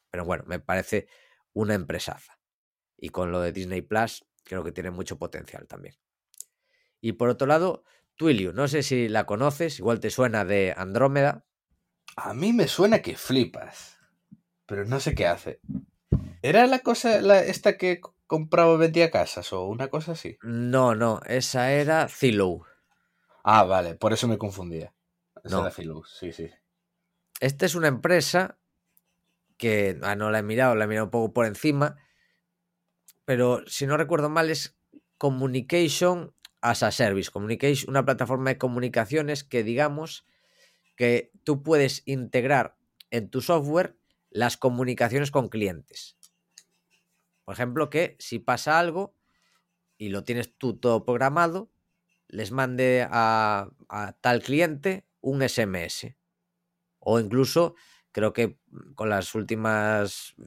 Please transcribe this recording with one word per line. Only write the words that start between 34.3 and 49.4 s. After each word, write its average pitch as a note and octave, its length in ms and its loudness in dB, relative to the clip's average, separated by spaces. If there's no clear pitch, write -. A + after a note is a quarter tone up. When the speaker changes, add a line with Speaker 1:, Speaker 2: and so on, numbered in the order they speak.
Speaker 1:
es D3 280 -6
Communication C#3+ 1160 0
as A#2+ 220 0
a A2 80 2
Service, G2 400 0
communication, A2+ 580 -2
una C3+ 160 0
plataforma C3 440 -2
de C3 80 -2
comunicaciones B2+ 840 -2
que, A#2+ 200 -2
digamos, D3 640 -4
que A#2+ 360 0
tú C#3+ 200 -2
puedes D3 420 2
integrar B2+ 720 0
en A#2 180 -4
tu B2+ 120 -6
software D#3+ 560 0
las A#2 280 -2
comunicaciones B2+ 760 0
con C3 180 0
clientes. - 680 -6
Por F#2+ 80 -12
ejemplo, B2 360 -2
que D3+ 300 -2
si - 200 -8
pasa D3+ 400 0
algo F3 360 -4